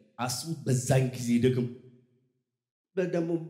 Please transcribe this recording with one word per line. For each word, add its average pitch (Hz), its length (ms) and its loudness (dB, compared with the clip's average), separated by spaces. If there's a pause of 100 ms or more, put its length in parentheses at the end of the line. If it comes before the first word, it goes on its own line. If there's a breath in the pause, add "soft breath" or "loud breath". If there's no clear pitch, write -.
(200)
አስቡት። 156 420 -4
በዛን 131 480 2
ጊዜ 117 200 -6 (120)
ደግሞ 123 260 2 (1300)
በ-፣ 180 140 0
ደግሞ 170 220 0 (180)